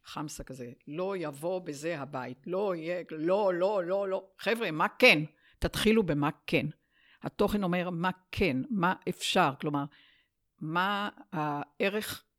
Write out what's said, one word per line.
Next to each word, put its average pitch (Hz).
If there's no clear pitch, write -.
חמסה 147
כזה, 120
"לא 185
יבוא 160
בזה 156
הבית", 127
"לא 190
יהיה", 170
"לא, 180
לא, 185
לא, 196
לא". 190
חבר'ה, 220
מה 160
כן? 196
תתחילו -
במה 147
כן. 135
התוכן 202
אומר 180
מה 175
כן, 175
מה 185
אפשר, 180
כלומר, 147
מה 190
הערך 165